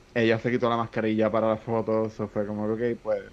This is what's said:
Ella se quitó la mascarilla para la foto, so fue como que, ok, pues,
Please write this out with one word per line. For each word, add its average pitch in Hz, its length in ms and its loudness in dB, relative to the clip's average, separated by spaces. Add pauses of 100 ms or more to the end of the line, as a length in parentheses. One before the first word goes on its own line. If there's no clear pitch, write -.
(140)
Ella 113 260 4
se 120 100 -2
quitó 120 200 2
la 117 80 2
mascarilla 110 520 0
para 110 200 2
la 110 80 2
foto, 110 520 -2
so 107 200 -8
fue 107 160 -4
como 107 320 -4
que, 120 160 0
ok, 113 100 -8
pues, 104 300 -2